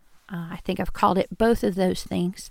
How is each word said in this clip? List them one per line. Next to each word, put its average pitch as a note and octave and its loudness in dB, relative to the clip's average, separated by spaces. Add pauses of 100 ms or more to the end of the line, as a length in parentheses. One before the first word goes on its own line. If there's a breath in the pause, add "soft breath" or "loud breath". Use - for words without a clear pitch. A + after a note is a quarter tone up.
(320)
uh, E3+ -10
I - -12
think F#3 -4
I've - -2
called F#3+ 4
it F#3 -2
both A3+ 4
of G3 0
those F#3 0
things F3+ -4